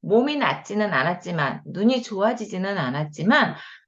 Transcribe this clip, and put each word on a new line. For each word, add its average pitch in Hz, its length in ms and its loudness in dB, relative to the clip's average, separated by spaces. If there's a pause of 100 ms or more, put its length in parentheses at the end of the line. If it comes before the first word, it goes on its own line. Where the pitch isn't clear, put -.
몸이 247 360 2
낫지는 202 580 -2
않았지만, 156 720 -2
눈이 214 360 2
좋아지지는 202 760 -2
않았지만, 156 800 0 (320)